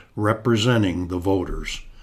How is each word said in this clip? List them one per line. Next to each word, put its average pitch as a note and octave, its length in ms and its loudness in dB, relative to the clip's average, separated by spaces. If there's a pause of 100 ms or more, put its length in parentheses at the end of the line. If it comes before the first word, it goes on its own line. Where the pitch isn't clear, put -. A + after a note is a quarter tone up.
(140)
representing G#2+ 920 2
the F2+ 100 -4
voters. F2+ 640 -2 (200)